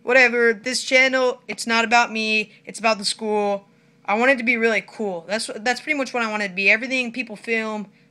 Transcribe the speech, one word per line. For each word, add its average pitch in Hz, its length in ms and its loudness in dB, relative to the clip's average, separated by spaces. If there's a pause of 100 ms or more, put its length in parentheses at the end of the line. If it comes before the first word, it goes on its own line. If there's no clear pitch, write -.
whatever. 240 520 4
This 226 280 -4
channel, 262 640 2
it's 208 220 -10
not 226 160 2
about 233 260 4
me. 220 440 -2 (120)
It's - 140 -14
about 214 200 0
the 208 40 -10
school. 208 640 -2 (380)
I 202 120 -2
want 247 140 2
it 269 60 0
to 233 80 -8
be 247 100 0
really 226 320 0
cool. 185 400 -8
That's, 220 300 -6
that's 240 240 -2
pretty 311 160 -4
much 254 160 -4
what 240 100 -2
I 214 80 -4
want 214 120 -4
it 196 40 -4
to 180 60 -8
be. 196 160 0
Everything 240 420 0
people 240 240 -10
film, 220 560 -6 (200)